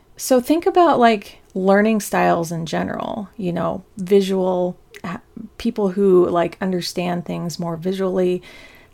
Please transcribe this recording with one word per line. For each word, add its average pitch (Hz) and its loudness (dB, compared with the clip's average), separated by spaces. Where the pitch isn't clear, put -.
so - 2
think 294 0
about, 349 4
like, 226 2
learning 202 2
styles 175 0
in 165 -6
general, 180 -6
you 180 -4
know, 175 -4
visual, 185 0
ha-, 170 -12
people 220 -2
who, 180 4
like, 170 -2
understand 175 -4
things 170 -8
more 170 -6
visually, 185 -2